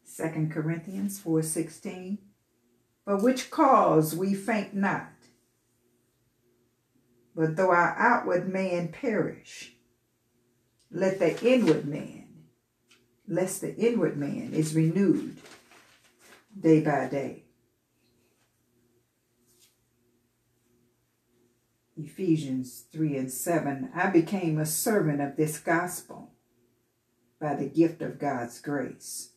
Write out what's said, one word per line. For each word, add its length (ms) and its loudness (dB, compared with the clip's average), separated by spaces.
Second 480 -4
Corinthians 680 -6
four 240 0
sixteen. 840 -8
"For 120 0
which 340 0
cause 640 4
we 200 0
faint 400 -4
not. 380 -2
But 220 0
though 140 4
our 260 4
outward 520 2
man 440 -2
perish, 880 -6
let 280 0
the 260 2
inward 420 4
man, 600 -12
lest 360 -2
the 120 -6
inward 420 0
man 360 -6
is 220 0
renewed 680 2
day 240 6
by 260 0
day." 380 -8
Ephesians 880 -2
three 340 -4
and 160 -4
seven. 600 -2
"I 160 0
became 480 2
a 80 0
servant 560 0
of 140 -4
this 220 -2
gospel 760 -4
by 160 -2
the 140 -4
gift 340 2
of 160 -8
God's 420 -4
grace." 760 -8